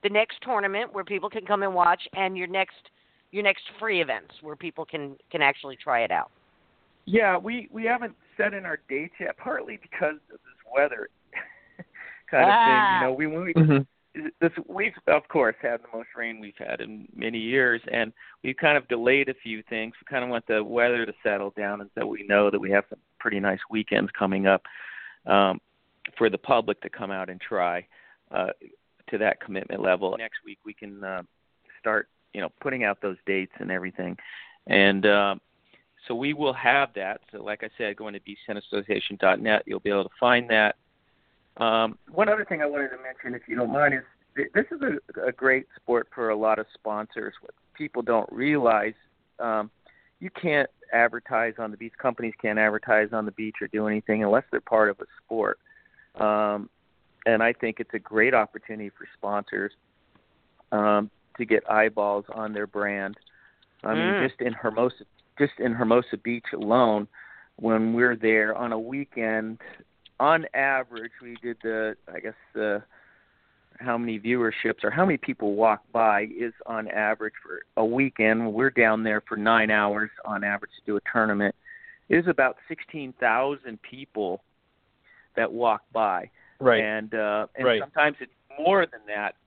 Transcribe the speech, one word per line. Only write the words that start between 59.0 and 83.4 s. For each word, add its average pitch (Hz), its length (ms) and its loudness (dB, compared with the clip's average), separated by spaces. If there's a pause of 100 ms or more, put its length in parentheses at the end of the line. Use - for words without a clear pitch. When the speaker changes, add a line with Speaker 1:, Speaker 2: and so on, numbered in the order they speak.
Speaker 2:
sponsors, 101 560 -4 (1000)
um, 104 380 2 (260)
to 120 80 -4
get 110 260 2
eyeballs 107 640 2
on 110 200 -8
their 104 140 -4
brand. 101 500 -4 (680)
I 110 100 0
mean, 165 100 0
Speaker 1:
Mm. 180 240 0
Speaker 2:
just - 120 -8
in 120 140 -2
Hermosa, 117 500 -2 (340)
just 143 200 2
in 117 140 0
Hermosa 117 440 2
Beach 120 380 -6
alone, 107 520 2 (500)
when 113 360 2
we're 120 240 4
there 110 380 2
on 117 180 -4
a 110 60 -4
weekend, 113 840 -6 (580)
on 156 360 2
average, 127 640 -2
we 120 220 -16
did 120 200 -6
the, 110 320 -4 (160)
I 87 100 -10
guess, 107 120 -10 (220)
the, 104 280 -2 (960)
how 120 200 -2
many 117 200 -4
viewerships 113 640 0
or 107 80 0
how 147 140 2
many 165 140 2
people 107 340 -2
walk 107 300 4 (100)
by 107 300 4 (120)
is 113 200 -6 (100)
on 110 240 -6
average 107 540 -2
for - 180 -14 (160)
a 110 80 2
weekend. 113 720 2
We're 131 160 2
down 110 320 4
there 107 180 0
for - 160 -8
nine 110 340 4
hours 107 400 2 (140)
on 101 180 -6
average 101 360 -4
to - 80 -14
do 104 100 -2
a 104 40 0 (120)
tournament. 104 420 2 (540)
It - 80 4
is 170 120 2
about 131 280 2 (100)
sixteen 147 540 -12
thousand 127 640 0